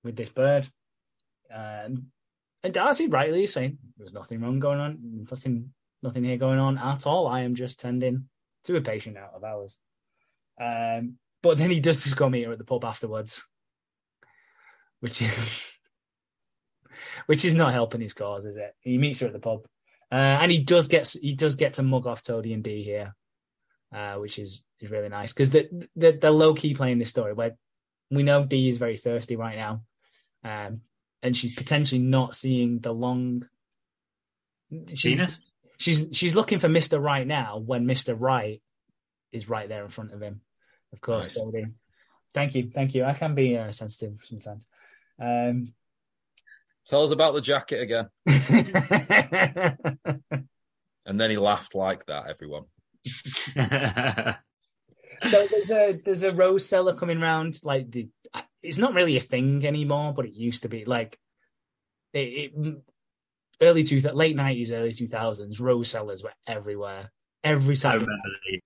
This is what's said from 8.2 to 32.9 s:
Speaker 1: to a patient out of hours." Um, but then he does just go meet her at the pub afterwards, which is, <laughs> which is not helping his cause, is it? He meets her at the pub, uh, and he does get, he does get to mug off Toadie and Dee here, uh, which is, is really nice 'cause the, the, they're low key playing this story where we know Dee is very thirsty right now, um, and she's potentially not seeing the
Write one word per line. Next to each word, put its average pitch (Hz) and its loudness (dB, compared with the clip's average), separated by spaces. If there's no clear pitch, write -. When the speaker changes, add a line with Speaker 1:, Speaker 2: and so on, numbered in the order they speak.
Speaker 1:
to 175 -2
a 151 0
patient 110 -8
out 98 -20
of 98 -16
hours." 104 -12
Um, 117 -4
but 160 6
then 170 2
he 165 2
does 147 4
just 135 -2
go 139 4
meet 120 0
her 113 -8
at 110 -8
the 110 -14
pub 123 -4
afterwards, 110 -8
which 117 -6
is, 110 -4
<laughs> - -20
which 151 4
is 165 4
not 156 6
helping 117 0
his 107 -8
cause, 101 -8
is 104 -12
it? 104 -12
He 123 0
meets 139 0
her 123 -2
at 104 -6
the 104 -14
pub, 110 -6
uh, 123 -2
and 139 6
he 170 4
does 151 4
get, 165 4
he 147 -4
does 139 0
get 139 -2
to 139 -2
mug 131 0
off 117 -6
Toadie 113 -4
and 107 -6
Dee 107 -6
here, 104 -8
uh, 104 -8
which 104 -10
is, 101 -14
is 104 -12
really 104 -4
nice 101 -8
'cause 135 4
the, 151 4
the, 165 8
they're 156 4
low 156 8
key 147 -2
playing 127 2
this 113 -2
story 107 -2
where 117 -4
we 143 2
know 143 6
Dee 135 2
is 120 0
very 117 -2
thirsty 117 -4
right 113 -6
now, 110 -6
um, 107 -10
and 127 0
she's 117 -4
potentially 135 0
not 127 2
seeing 123 0
the 117 -6